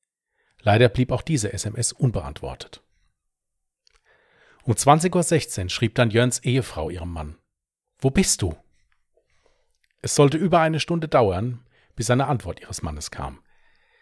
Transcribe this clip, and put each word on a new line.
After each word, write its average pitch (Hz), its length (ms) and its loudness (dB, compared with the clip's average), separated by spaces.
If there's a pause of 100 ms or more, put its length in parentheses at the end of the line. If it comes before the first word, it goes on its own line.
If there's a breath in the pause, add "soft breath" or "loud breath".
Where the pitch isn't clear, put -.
(600)
Leider 110 300 6
blieb 127 240 0
auch - 80 -4
diese 110 320 -2
S 98 100 -6
M 110 120 -6
S - 180 -4
unbeantwortet. - 920 -6 (1800 soft breath)
Um 113 120 0
zwanzig 160 400 4
Uhr 175 80 2
sechzehn 104 460 -2
schrieb - 260 -2
dann 117 140 2
Jörns 120 300 2
Ehefrau 120 500 -4
ihrem 87 240 -10
Mann: 78 240 -10 (640)
„Wo 135 100 0
bist - 320 0
du?“ 82 160 -4 (1400)
Es - 140 -6
sollte 143 220 6
über 170 220 2
eine 160 220 2
Stunde 165 260 -4
dauern, 117 560 0 (320)
bis 117 140 -4
eine 131 180 2
Antwort 110 320 -4
ihres - 220 -12
Mannes 73 280 -8
kam. 67 320 -10 (600)